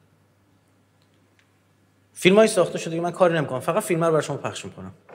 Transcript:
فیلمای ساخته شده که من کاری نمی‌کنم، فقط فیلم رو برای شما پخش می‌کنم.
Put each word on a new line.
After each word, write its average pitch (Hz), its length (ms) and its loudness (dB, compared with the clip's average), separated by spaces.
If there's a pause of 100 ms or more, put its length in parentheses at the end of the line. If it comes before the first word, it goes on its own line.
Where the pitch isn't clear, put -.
(2250)
فیلمای 208 340 6
ساخته 185 300 0
شده 165 180 -8
که 151 60 -4
من 170 100 -4
کاری 170 220 2
نمی‌کنم، 131 260 -2
فقط 180 240 -2
فیلم 165 200 -2
رو 165 80 2
برای 147 120 2
شما 143 140 -8
پخش - 280 -10
می‌کنم. 95 260 -16 (240)